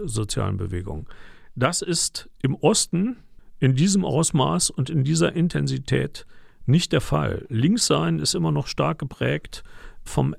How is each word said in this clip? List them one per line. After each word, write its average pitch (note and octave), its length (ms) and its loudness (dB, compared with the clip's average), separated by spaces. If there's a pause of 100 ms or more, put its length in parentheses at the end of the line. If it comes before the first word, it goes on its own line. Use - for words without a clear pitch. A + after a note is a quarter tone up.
sozialen G2+ 520 -2
Bewegung. F#2 520 -6 (480)
Das C3+ 260 0
ist - 480 -4 (100)
im C3+ 140 0
Osten F3 640 2 (420)
in C3 160 4
diesem F#3+ 300 4
Ausmaß D3+ 640 2
und - 180 -2
in D#3 140 2
dieser D#3+ 300 2
Intensität C#3+ 920 -2 (400)
nicht D#3+ 260 4
der C#3+ 100 2
Fall. - 460 0
Linkssein D#3+ 720 2
ist D3 140 0
immer E3 180 0
noch D3 160 0
stark D#3 320 0
geprägt - 640 -4 (400)
vom - 340 0